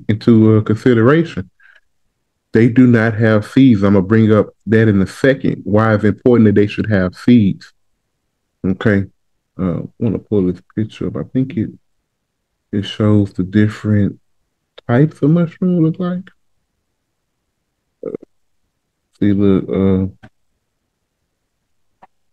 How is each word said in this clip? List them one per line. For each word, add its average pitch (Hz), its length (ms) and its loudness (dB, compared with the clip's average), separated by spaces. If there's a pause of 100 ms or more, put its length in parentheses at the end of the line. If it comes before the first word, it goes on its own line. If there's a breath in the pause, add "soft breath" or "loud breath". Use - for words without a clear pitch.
into, 110 500 2
uh, 107 40 2
consideration. 120 880 0 (1040 soft breath)
They 117 160 4
do 123 180 4
not 113 280 2
have 110 300 0
seeds. 123 380 2
I'm 101 120 2
gonna 95 100 2
bring 110 260 2
up 104 240 0 (120)
that 110 200 2
in 98 140 2
a 92 60 -2
second, 135 580 -2
why 110 280 0
it's 107 120 -2
important 113 400 2
that 104 100 2
they 104 120 2
should 101 220 -6
have 92 280 -2
seeds. 104 560 0 (920)
Okay. 98 420 -2 (520)
Uh, 87 200 -4
I - 80 -12 (120)
wanna 104 200 -4
pull 101 300 -2
this 90 120 -8 (120)
picture 107 340 -8
up. 110 100 -8
I - 60 -8
think 131 340 -6
it, 104 120 -4 (1000)
it 104 120 -6
shows 104 500 -2
the 95 100 -6
different 107 760 -2 (680)
types 135 340 0
of 143 100 2
mushroom 170 520 -2
look 160 160 -4
like. 180 300 -8 (1800)
Uh, - 40 -10 (1080)
see, 101 140 0
look, 98 340 0
uh, 95 640 -4 (2000)